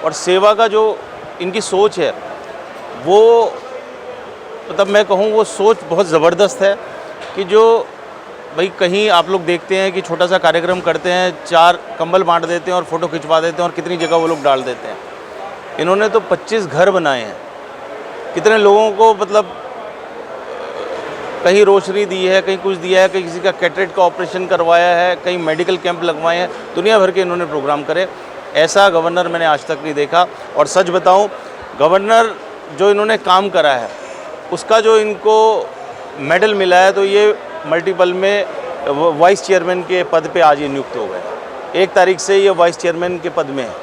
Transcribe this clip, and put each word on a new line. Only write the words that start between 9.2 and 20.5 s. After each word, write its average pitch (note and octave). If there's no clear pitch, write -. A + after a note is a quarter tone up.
लोग F#3
देखते F3
हैं F#3+
कि F3+
छोटा E3+
सा F#3
कार्यक्रम E3+
करते E3
हैं, F3+
चार E3+
कंबल E3+
बांट E3+
देते E3+
हैं F3+
और F3
फ़ोटो D#3+
खिंचवा D#3+
देते E3
हैं F3
और D#3
कितनी E3+
जगह D#3
वो E3
लोग D#3+
डाल C3+
देते B2
हैं। G#2
इन्होंने G3
तो G#3
पच्चीस F#3+
घर E3
बनाए D3+
हैं, G#2
कितने F3
लोगों G#3
को A3
मतलब G3+